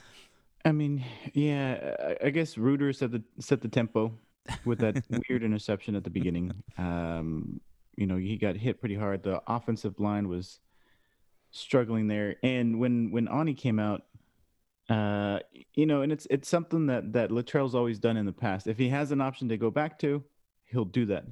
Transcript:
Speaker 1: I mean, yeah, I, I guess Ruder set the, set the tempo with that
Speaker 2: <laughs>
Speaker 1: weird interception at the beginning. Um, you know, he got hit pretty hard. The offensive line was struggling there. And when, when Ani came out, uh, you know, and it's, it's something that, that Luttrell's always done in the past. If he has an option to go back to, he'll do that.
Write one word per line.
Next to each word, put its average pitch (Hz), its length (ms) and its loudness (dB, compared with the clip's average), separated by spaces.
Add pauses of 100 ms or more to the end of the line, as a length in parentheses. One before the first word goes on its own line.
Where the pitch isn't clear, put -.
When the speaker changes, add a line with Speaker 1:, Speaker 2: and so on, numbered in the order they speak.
(640)
Speaker 1:
I 160 60 6
mean, 147 340 2 (280)
yeah, 139 640 0 (260)
I, 110 40 4
I 143 40 4
guess 151 260 0
Ruder 139 360 4
set 131 180 -2
the, 117 120 -2 (180)
set 135 200 2
the 120 80 -4
tempo 113 440 2 (520)
with 120 140 2
that 113 320 2
Speaker 2:
<laughs> 120 180 -2
Speaker 1:
weird 123 140 0
interception 107 540 0
at 95 80 -2
the 95 60 -8
beginning. 90 420 0 (260)
Um, 82 800 -4 (360)
you 101 100 0
know, 92 100 0
he 95 200 -2
got 98 180 0
hit 110 240 -2
pretty 104 160 -4
hard. 98 300 -2
The 95 240 -2
offensive 110 500 -2
line 104 300 0
was 90 320 -6 (920)
struggling 113 560 0
there. 104 380 -2
And 120 340 2
when, 120 320 2
when 117 160 0
Ani 151 280 0
came 113 260 0
out, 104 220 0 (840)
uh, 104 520 0 (340)
you 147 120 4
know, 143 160 2
and 147 100 0
it's, - 180 -6
it's 139 180 0
something 165 380 2
that, 117 260 0
that 113 200 2
Luttrell's 123 420 0
always 120 240 2
done 113 180 2
in 107 80 0
the 95 80 -2
past. 98 360 -2
If 110 100 -2
he 127 100 2
has 139 220 0
an 139 100 0
option 131 280 -2
to 113 80 0
go 110 140 2
back 151 300 -2
to, 143 220 2 (440)
he'll 120 180 0
do 107 220 0
that. 98 260 0